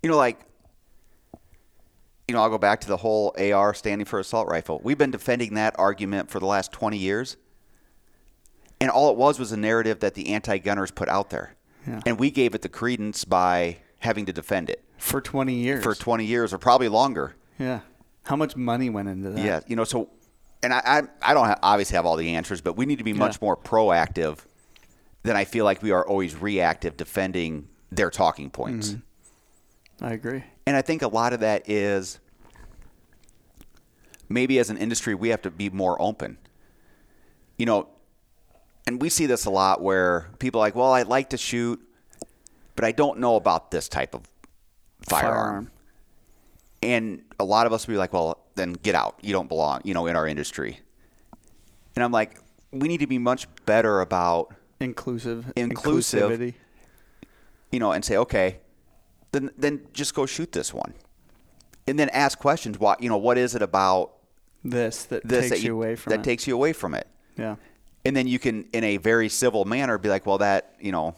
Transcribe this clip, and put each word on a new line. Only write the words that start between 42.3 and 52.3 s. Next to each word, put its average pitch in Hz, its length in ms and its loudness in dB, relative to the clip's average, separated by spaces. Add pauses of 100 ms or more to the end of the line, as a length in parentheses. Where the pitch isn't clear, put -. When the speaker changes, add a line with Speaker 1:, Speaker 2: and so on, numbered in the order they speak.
Speaker 1:
but - 100 -2
I 110 60 2
don't 143 280 0
know 120 160 4
about 90 360 2
this 82 160 -4
type - 260 -4
of 62 100 -12 (840)
firearm." 85 260 2
Speaker 2:
Firearm. 107 380 -4 (1120)
Speaker 1:
And 113 400 -2 (160)
a 101 60 2
lot 107 200 6
of 110 80 2
us 113 140 -4
will 113 60 -4
be 104 40 0
like, 92 160 -2
"Well, 82 300 0 (120)
then 87 180 -2
get 95 220 -2
out. 53 260 0
You 101 120 -6
don't 90 140 0
belong, 76 360 0
you 95 100 -4
know, 85 140 0
in 85 80 0
our 78 120 0
industry." 73 520 -6 (1160)
And 120 80 0
I'm 120 80 0
like, 110 260 0 (340)